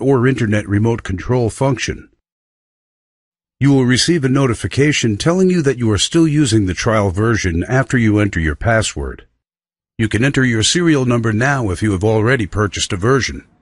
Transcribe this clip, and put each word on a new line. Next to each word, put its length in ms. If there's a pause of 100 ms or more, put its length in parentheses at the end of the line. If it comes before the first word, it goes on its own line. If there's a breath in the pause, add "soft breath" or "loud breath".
or 260
internet 400
remote 360
control 460
function. 600 (1500)
You 120
will 120
receive 400
a 40
notification 880
telling 340
you 120
that 160
you 140
are 60
still 300
using 380
the 80
trial 380
version 520
after 340
you 220
enter 200
your 160
password. 680 (720)
You 120
can 160
enter 180
your 200
serial 420
number 260
now 380
if 120
you 120
have 100
already 440
purchased 440
a 60
version. 480 (160)